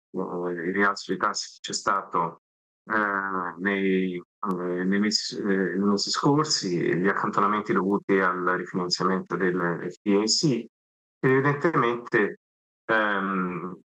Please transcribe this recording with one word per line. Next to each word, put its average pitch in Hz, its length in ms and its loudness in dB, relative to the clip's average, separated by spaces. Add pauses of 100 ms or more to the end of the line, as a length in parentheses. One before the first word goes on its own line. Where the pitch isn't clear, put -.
(120)
eh, 90 380 -4
il 87 220 -4
rialzo 101 380 0
dei 92 100 -4
tassi - 400 -4
che - 0 -
c'è - 140 -10
stato, 92 680 -2 (480)
eh, 98 720 -2
nei, 95 560 0
eh, 90 720 -4
nei 98 160 2
mesi, - 360 -2
eh, - 60 -6
nei 95 360 0
mesi 101 300 2
scorsi, 139 760 0
e 80 100 0
gli 90 120 2
accantonamenti 104 640 0
dovuti 95 480 2
al 90 240 0 (120)
rifinanziamento 92 800 -2
del 87 540 0
F - 100 -14
D - 60 -8
I 101 180 4
C. 117 420 2 (520)
Evidentemente, 131 1200 2 (460)
ehm, 95 1000 -2